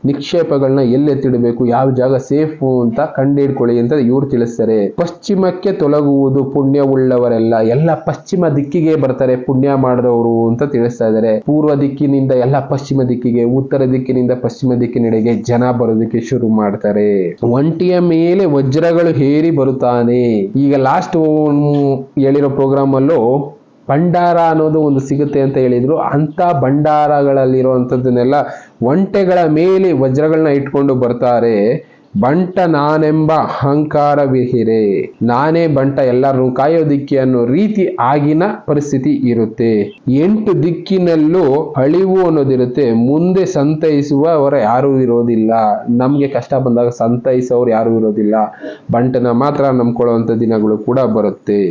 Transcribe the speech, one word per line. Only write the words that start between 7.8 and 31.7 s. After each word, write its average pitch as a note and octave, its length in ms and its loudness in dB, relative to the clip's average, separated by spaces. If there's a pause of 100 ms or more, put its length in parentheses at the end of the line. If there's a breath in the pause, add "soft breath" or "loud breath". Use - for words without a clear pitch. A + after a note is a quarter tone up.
ಪಶ್ಚಿಮ E3+ 440 -2
ದಿಕ್ಕಿಗೆ C#3+ 460 0
ಬರ್ತಾರೆ C3 400 0 (120)
ಪುಣ್ಯ C#3 280 2 (100)
ಮಾಡಿದವರು A#2+ 500 0 (140)
ಅಂತ A#2+ 220 -2
ತಿಳಿಸ್ತಾ A#2 380 -2
ಇದ್ದಾರೆ. A2 320 0
ಪೂರ್ವ D3+ 400 0
ದಿಕ್ಕಿನಿಂದ C#3 500 0 (140)
ಎಲ್ಲ C#3 140 0 (100)
ಪಶ್ಚಿಮ C3+ 400 -2
ದಿಕ್ಕಿಗೆ, A#2+ 360 0 (140)
ಉತ್ತರ C3+ 320 -2
ದಿಕ್ಕಿನಿಂದ B2+ 440 0 (100)
ಪಶ್ಚಿಮ A#2+ 340 -2
ದಿಕ್ಕಿನೆಡೆಗೆ A2+ 640 0
ಜನ A#2+ 280 0 (100)
ಬರೋದಕ್ಕೆ A2+ 400 0
ಶುರು A#2 280 -2 (120)
ಮಾಡ್ತಾರೆ. G#2 480 0 (420)
ಒಂಟಿಯ E3 440 0 (120)
ಮೇಲೆ E3+ 380 2 (100)
ವಜ್ರಗಳು D#3+ 640 0
ಹೇರಿ D3+ 360 2
ಬರುತ್ತಾನೆ. B2 720 0 (340)
ಈಗ C#3 220 2
ಲಾಸ್ಟ್ C3+ 360 0 (1040)
ಹೇಳಿರೋ C#3 380 2
ಪ್ರೋಗ್ರಾಮ್ C3+ 380 0
ಅಲ್ಲೂ C#3 260 2 (680)
ಭಂಡಾರ F3 580 0
ಅನ್ನೋದು D#3 420 0
ಒಂದು C#3 140 0
ಸಿಗುತ್ತೆ C#3+ 400 -2
ಅಂತ C3+ 160 0
ಹೇಳಿದ್ರು. B2+ 380 0 (120)
ಅಂತ D3 320 -2 (200)
ಭಂಡಾರಗಳಲ್ಲಿರುವಂಥದ್ದನ್ನೆಲ್ಲ C3 1800 0 (480 loud breath)
ಒಂಟೆಗಳ F#3 560 0 (120)
ಮೇಲೆ F#3 420 2
ವಜ್ರಗಳನ್ನ D3+ 640 0
ಇಟ್ಕೊಂಡು C#3 380 0
ಬರ್ತಾರೆ. A#2+ 600 0 (580 loud breath)